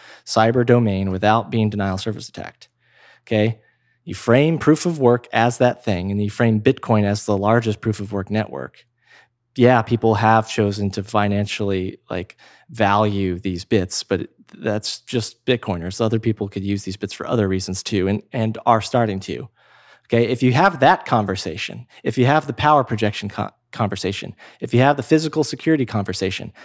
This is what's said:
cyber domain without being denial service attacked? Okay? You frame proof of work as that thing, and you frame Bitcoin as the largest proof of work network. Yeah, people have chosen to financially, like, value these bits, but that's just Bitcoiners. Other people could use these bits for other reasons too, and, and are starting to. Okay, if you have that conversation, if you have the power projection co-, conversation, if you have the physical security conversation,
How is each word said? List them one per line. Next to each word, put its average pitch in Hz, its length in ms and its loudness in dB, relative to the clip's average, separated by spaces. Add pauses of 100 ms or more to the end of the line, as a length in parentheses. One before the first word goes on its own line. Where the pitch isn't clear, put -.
(260)
cyber 117 400 2
domain 104 460 2
without 104 400 0
being 110 180 2
denial 98 280 -2
service - 320 -8
attacked? - 400 -18 (580)
Okay? 110 320 0 (460)
You 98 100 -10
frame 143 420 4
proof 156 280 2
of 165 140 -2
work 120 340 4
as 117 240 2
that 123 260 0
thing, 95 280 -2
and 104 120 -2
you 101 60 -2
frame 110 320 2
Bitcoin 107 420 2
as 101 220 -2
the 104 120 0
largest 110 440 0
proof 107 180 -4
of 101 140 -10
work 98 180 -6
network. - 540 -6 (720)
Yeah, 123 260 6
people 113 340 0
have 110 340 4
chosen 101 420 -2
to 98 120 -6
financially, 101 960 -2 (100)
like, - 280 -8 (320)
value 101 680 2
these 90 280 -6
bits, 95 380 -2
but - 260 -4 (280)
that's - 440 -6
just - 440 -6
Bitcoiners. 95 560 -4
Other 113 160 0
people 110 300 -4
could 98 160 -8
use 101 220 -4
these 95 120 -10
bits - 160 -8
for - 140 -12
other 107 200 0
reasons 92 360 -4
too, 95 240 -2
and, 104 160 -2 (100)
and 113 320 -4
are 113 160 4
starting 107 400 0
to. 95 260 -10 (580)
Okay, 117 220 2
if 120 140 -4
you 127 120 4
have 170 260 4
that 156 260 4
conversation, 101 800 -4 (180)
if - 140 -4
you 123 80 4
have 147 220 2
the 131 60 -4
power 151 300 4
projection 107 460 -4
co-, - 220 -8 (200)
conversation, 98 640 -4 (240)
if - 140 -6
you 120 60 4
have 143 180 4
the 123 60 -4
physical 156 400 0
security 143 420 -2
conversation, 98 640 -6 (140)